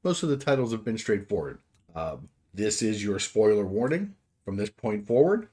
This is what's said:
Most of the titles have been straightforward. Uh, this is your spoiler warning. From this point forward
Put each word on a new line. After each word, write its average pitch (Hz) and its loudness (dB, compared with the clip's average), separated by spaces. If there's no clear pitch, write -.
Most 180 -2
of 165 -2
the 139 2
titles 131 0
have 110 -6
been 113 -2
straightforward. 95 -2
Uh, 80 -6
this 104 -2
is 104 0
your 101 -2
spoiler 107 4
warning. 135 -2
From 98 -6
this 107 -4
point 107 -6
forward 170 4